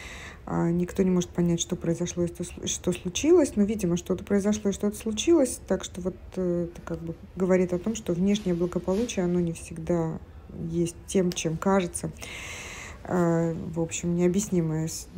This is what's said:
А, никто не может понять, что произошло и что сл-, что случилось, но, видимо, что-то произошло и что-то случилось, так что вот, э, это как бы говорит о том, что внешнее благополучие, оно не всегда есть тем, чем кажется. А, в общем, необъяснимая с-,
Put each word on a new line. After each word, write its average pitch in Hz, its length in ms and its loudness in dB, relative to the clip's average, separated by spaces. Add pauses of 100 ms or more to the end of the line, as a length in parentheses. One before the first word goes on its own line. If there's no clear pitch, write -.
(480)
А, 170 220 2
никто 175 320 2
не 185 80 4
может 180 200 2
понять, 170 300 2
что - 140 -6
произошло 170 480 -2
и 170 60 2
что 175 160 -8
сл-, - 220 -8
что - 260 -2
случилось, 277 640 4
но, 202 80 4
видимо, 196 320 2
что-то 175 260 -2
произошло 202 480 2
и - 20 2
что-то 208 240 -2
случилось, 254 680 2
так 185 160 0
что - 180 -10
вот, 180 140 -4 (220)
э, 175 340 0
это - 120 -14
как 165 180 -8
бы 165 160 -8 (180)
говорит 180 380 4
о 175 80 0
том, 220 160 -2
что - 160 -2
внешнее 185 420 2
благополучие, 180 720 0
оно 180 160 2
не 170 120 0
всегда 165 680 -2 (500)
есть 165 240 0 (140)
тем, 180 240 2
чем 160 240 -2
кажется. 175 560 2 (960)
А, 165 440 4 (220)
в 165 60 -2
общем, 170 340 -2
необъяснимая 175 720 2
с-, - 320 -10